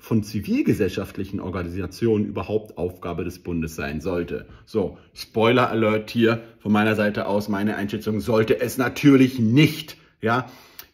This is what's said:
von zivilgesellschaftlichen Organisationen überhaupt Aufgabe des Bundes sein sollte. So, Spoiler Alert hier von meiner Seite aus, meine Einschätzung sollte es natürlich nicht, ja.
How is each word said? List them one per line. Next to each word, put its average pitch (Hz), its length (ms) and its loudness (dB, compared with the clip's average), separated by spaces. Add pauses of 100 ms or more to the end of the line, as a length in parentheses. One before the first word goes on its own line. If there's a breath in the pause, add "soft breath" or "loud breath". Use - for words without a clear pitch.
von 110 240 0
zivilgesellschaftlichen 101 1120 -2
Organisationen 92 880 -2
überhaupt 104 500 -6
Aufgabe 87 460 -6
des 87 160 -8
Bundes 82 380 -6
sein 76 240 -6
sollte. 87 460 -6 (180 loud breath)
So, 101 340 -4 (160 loud breath)
Spoiler 117 560 2
Alert 107 400 0
hier 113 320 2 (160 loud breath)
von 104 140 -2
meiner 107 240 2
Seite 104 300 0
aus, 104 220 -2
meine 104 280 -2
Einschätzung 104 420 -4
sollte 110 420 2
es 123 180 -4
natürlich 127 600 6
nicht, 120 580 2 (240 soft breath)
ja. 117 260 0 (480 loud breath)